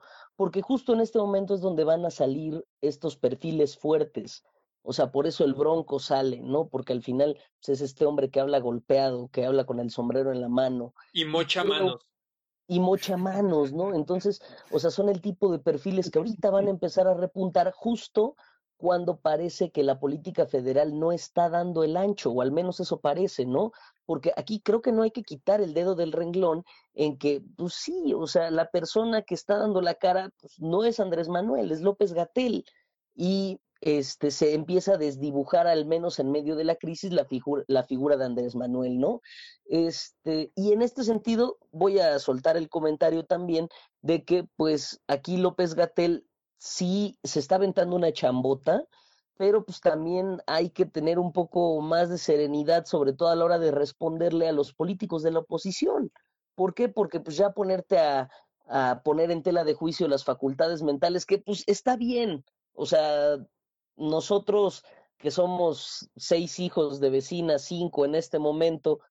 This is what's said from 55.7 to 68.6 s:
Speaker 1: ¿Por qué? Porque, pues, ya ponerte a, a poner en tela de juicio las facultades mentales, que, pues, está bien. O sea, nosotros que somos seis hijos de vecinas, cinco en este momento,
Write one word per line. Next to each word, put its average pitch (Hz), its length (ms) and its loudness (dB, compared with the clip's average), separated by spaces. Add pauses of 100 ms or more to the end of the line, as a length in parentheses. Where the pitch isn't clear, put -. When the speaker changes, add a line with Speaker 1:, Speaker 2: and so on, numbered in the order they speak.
Speaker 1:
¿Por 185 200 0
qué? 240 140 0
Porque, 185 320 -2
pues, 151 160 -10
ya 196 160 2
ponerte 190 460 0
a, 139 320 2 (340)
a 127 400 0
poner 160 260 2
en 165 120 -2
tela 170 220 2
de 151 100 2
juicio 165 340 -2
las 139 160 0
facultades 151 580 -2
mentales, 165 440 0
que, 196 120 2
pues, 202 280 -6
está 240 300 0
bien. 233 460 -2 (300)
O 147 140 -6
sea, 147 500 2 (640)
nosotros 196 840 0 (340)
que 147 120 -4
somos 175 840 -2
seis 170 440 -2
hijos 147 400 -2
de 139 80 4
vecinas, 143 560 0
cinco 170 400 -2
en 147 100 0
este 160 240 -2
momento, 156 640 0 (100)